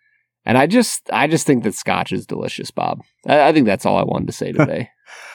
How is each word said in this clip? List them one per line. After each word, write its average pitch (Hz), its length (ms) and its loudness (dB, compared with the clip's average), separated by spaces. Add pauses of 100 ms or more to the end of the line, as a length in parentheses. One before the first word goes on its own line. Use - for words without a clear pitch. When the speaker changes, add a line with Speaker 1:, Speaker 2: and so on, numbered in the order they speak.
(440)
Speaker 1:
And 113 120 2
I 143 120 4
just, 226 340 0 (100)
I 117 140 0
just 156 180 0
think 127 200 2
that 101 100 -4
scotch - 380 -4
is 90 120 -6
delicious, - 460 -10
Bob. 50 300 -4 (260)
I, 143 220 4
I 165 40 4
think 151 140 4
that's 98 180 0
all 98 120 2
I 92 80 2
wanted - 240 -2
to - 40 -8
say - 200 -8
Speaker 2:
<laughs> - 0 -
Speaker 1:
today. 139 380 -2 (440)